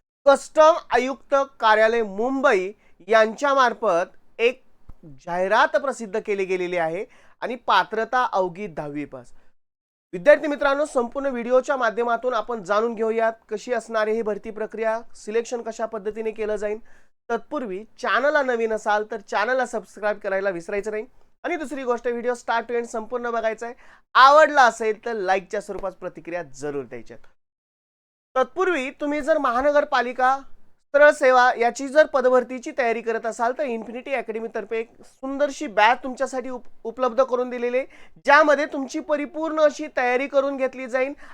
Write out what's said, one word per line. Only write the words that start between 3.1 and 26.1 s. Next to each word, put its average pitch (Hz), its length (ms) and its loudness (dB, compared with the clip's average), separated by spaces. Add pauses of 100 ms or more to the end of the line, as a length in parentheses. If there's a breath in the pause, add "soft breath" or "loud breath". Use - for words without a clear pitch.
एक 247 240 0 (420)
जाहिरात 185 720 0
प्रसिद्ध 233 500 -4
केली 196 180 -2
गेलेली 180 320 -2
आहे 165 280 -4 (360 soft breath)
आणि 202 140 -6
पात्रता 220 800 0
अवघी 190 340 -2
दहावी 147 380 -10
पास. 131 280 -18 (800)
विद्यार्थी 285 340 4
मित्रांनो, 285 380 0
संपूर्ण 269 420 -4
व्हिडिओच्या 254 500 0
माध्यमातून 233 580 -2
आपण 220 280 -4
जाणून 214 320 0
घेऊयात 226 380 -2 (180)
कशी 220 220 -8
असणार 220 340 -2
आहे 220 100 -2
ही 226 60 -4
भरती 208 280 -6
प्रक्रिया, 220 500 -6 (140)
सिलेक्शन 233 480 -6
कशा 220 240 -8
पद्धतीने 220 440 -8
केलं 214 260 -4
जाईल. 208 220 -6 (520 soft breath)
तत्पूर्वी 226 540 -6 (180)
चॅनलला 269 400 2
नवीन 233 300 -2
असाल 214 380 -2
तर 233 100 -8
चॅनलला 240 460 -2
सबस्क्राईब 208 520 -6
करायला 196 320 -2
विसरायचं 202 400 -6
नाही 214 160 -8 (360)
आणि 330 140 -4
दुसरी 277 260 -8
गोष्ट, 240 240 -4
व्हिडिओ 240 260 -4
start 233 380 -4
to 233 60 -4
end 233 100 -4
संपूर्ण 233 440 -8
बघायचा 226 360 -4
आहे. 240 80 -12 (400 soft breath)
आवडला 285 480 8
असेल 220 440 0
तर 233 60 -6
लाईकच्या 196 480 -2
स्वरूपात 190 320 -10
प्रतिक्रिया 175 500 -12